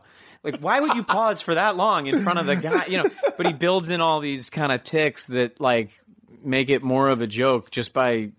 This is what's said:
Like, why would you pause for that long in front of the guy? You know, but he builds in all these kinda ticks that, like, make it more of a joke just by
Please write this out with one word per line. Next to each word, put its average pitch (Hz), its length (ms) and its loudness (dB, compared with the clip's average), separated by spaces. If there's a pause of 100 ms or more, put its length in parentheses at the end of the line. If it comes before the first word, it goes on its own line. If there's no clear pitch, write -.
(440)
Like, 151 160 -6
why 196 200 0
would 302 160 0
you 233 80 -4
pause 208 380 0
for 170 140 0
that 190 200 2
long 185 300 0
in 139 160 0
front 175 180 0
of 160 60 -2
the 143 100 2
guy? 165 300 0
You 185 120 -2
know, 185 120 2 (260)
but 175 100 -4
he 170 80 2
builds 170 360 0
in 175 120 -2
all 160 180 2
these 139 300 -6
kinda 139 280 0
ticks 151 500 -2
that, 123 320 -2
like, 120 300 2 (540)
make 131 260 0
it 131 140 2
more 135 260 2
of 123 120 2
a 117 60 -2
joke 120 440 0
just 117 200 -6
by 117 460 0